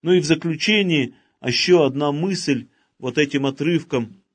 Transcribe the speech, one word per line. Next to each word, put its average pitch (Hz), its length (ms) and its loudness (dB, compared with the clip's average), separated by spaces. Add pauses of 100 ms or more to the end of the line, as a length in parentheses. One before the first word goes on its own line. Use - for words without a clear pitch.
Ну 170 100 0
и 180 80 6
в 151 40 -6
заключение 160 880 0 (300)
ещё 170 380 2
одна 143 300 0
мысль 151 560 -4 (300)
вот 123 180 -6
этим 143 300 0
отрывком 139 720 -2 (180)